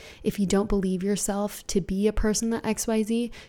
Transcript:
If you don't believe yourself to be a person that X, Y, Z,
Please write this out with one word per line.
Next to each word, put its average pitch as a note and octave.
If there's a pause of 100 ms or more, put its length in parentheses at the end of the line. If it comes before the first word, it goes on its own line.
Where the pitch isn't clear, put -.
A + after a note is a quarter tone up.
(240)
If -
you G3+
don't G3+
believe F#3+
yourself G3+
to G3
be F#3+
a G#3
person A3
that A3+
X, A3
Y, A3
Z, A3+ (180)